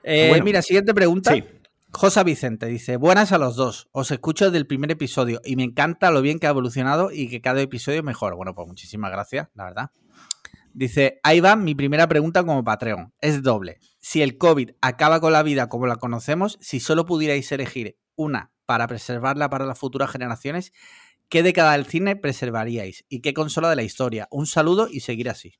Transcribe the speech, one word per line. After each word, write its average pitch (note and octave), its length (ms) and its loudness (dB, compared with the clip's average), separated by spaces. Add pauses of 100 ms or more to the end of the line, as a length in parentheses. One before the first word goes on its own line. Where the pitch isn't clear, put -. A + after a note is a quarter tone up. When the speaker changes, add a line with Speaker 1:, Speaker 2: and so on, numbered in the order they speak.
Speaker 1:
Eh, D#3 260 4
Speaker 2:
Bueno. D#3 160 6
Speaker 1:
mira, G3+ 160 4
siguiente G3+ 320 2
pregunta. F#3 400 4
Speaker 2:
Sí. A#2 100 0 (480)
Speaker 1:
Josa G3 320 2
Vicente B2+ 420 -2
dice, A#2+ 320 -6
"Buenas F#3 340 4
a F#3 60 4
los C3 180 0
dos. B2 360 -4
Os C3+ 200 -4
escucho D#3+ 340 0
desde F3 120 2
el C#3+ 80 0
primer C#3+ 260 -4
episodio B2+ 540 -2
y C3 100 -4
me C3 80 0
encanta D#3 460 0
lo C#3+ 140 4
bien D3+ 160 0
que D#3+ 80 0
ha - 20 4
evolucionado C3+ 640 0
y C#3+ 180 -6
que A#2+ 120 -10
cada C3 200 0
episodio C#3 400 -4
mejor". A2+ 340 -6
Bueno, F#2 200 -10
pues F2 120 -12
muchísimas G2 440 -10
gracias, C3 420 -8
la G2 120 -14
verdad. G#2+ 260 -12 (840)
Dice, C3 480 0
"Ahí D#3+ 180 6
va G3 160 6
mi E3+ 200 -2
primera D3 320 2
pregunta D#3+ 360 2
como C#3+ 200 0
Patreon. G#2+ 580 -6
Es D3 220 0
doble. G#2 340 -2 (220)
Si - 240 0
el C3 160 -2
covid D3+ 320 4 (100)
acaba D3 400 2
con D#3+ 120 4
la D3+ 100 4
vida C#3 260 0
como B2 160 -4
la A#2+ 120 -2
conocemos, C#3+ 640 -4
si - 180 -8
solo E3 260 0
pudierais D3+ 460 -2
elegir B2+ 460 -8 (180)
una D3+ 360 -6 (140)
para A#2 220 0
preservarla C3 640 -4
para C3+ 140 -4
las C3 120 -8
futuras C3+ 320 -4
generaciones, C3+ 640 -8 (560)
¿qué E3 140 2
década E3+ 300 4
del C#3+ 120 0
cine G3 300 -2
preservaríais? A#2 920 -6
¿Y B2 140 -10
qué C#3 140 -4
consola D#3 340 -2
de D#3+ 60 2
la A#2+ 80 -2
historia? A2 480 -6
Un D3 160 -4
saludo F3+ 420 2
y C3+ 120 -10
seguir A#2+ 280 -6
así. - 300 -14